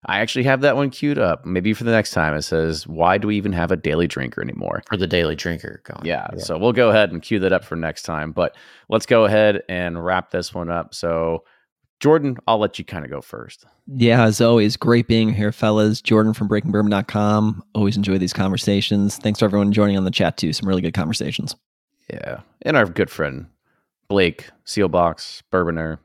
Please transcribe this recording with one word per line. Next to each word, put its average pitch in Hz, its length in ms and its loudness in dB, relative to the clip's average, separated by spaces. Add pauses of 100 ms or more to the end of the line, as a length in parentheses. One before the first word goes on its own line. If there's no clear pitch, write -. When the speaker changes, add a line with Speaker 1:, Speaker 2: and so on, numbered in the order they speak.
Speaker 1:
I 98 140 0
actually 120 240 -2
have 135 160 2
that 139 140 4
one 139 140 0
queued 143 300 -4
up. 87 260 0
Maybe 92 280 0
for 117 100 -6
the 117 80 0
next 110 180 2
time. 78 240 0
It 76 80 -4
says, 80 460 -2
"Why 85 320 2
do 107 80 -4
we 107 100 0
even 101 140 -2
have 85 200 -2
a 92 40 2
daily 80 320 0
drinker - 340 -8
anymore?" 50 460 -8
Speaker 2:
For 110 100 -4
the 92 80 -2
daily 80 300 0
drinker - 480 -10
gone. - 200 -14
Speaker 1:
Yeah, 82 300 -4
Speaker 2:
Yeah. 90 60 -10
Speaker 1:
so 85 180 -6
we'll 113 160 2
go 117 160 4
ahead 104 220 4
and 82 100 -8
cue 110 160 -2
that 92 160 2
up 90 100 0
for - 120 -10
next 82 260 -6
time. 78 300 -8
But 85 240 -2 (340)
let's 110 160 0
go 113 200 6
ahead 107 440 4
and 87 340 -4
wrap 92 280 -2
this 87 240 -6
one 85 160 -6
up. 85 240 -6
So, 82 480 -4 (560)
Jordan, 143 380 2 (100)
I'll 113 100 2
let 104 220 -2
you - 40 -10
kinda 73 260 -12
go 69 120 -10
first. - 420 -18 (220)
Speaker 3:
Yeah, 120 380 4
as 110 180 4
always, 117 340 4
great 117 320 2
being 110 280 2
here, 104 160 0
fellas. 107 500 2
Jordan 110 320 4
from 107 140 -4
breaking 101 240 -2
bourbon 104 180 2
dot 101 180 0
com. 107 540 0 (140)
Always 104 200 2
enjoy 98 220 0
these 90 160 -2
conversations. 101 840 0
Thanks 107 200 -2
for 113 80 2
everyone 101 260 2
joining 104 260 2
on 95 60 0
the 92 60 0
chat, 85 260 0
too. 80 160 -2
Some - 160 -6
really 95 140 0
good 85 140 -4
conversations. - 600 -4 (560)
Speaker 1:
Yeah. - 280 -10 (240)
And 156 120 0
our 113 120 4
good 87 240 -2
friend, 69 340 -6 (640)
Blake, 95 400 0 (160)
Sealbox, 87 840 -2
Bourboner. 82 540 -2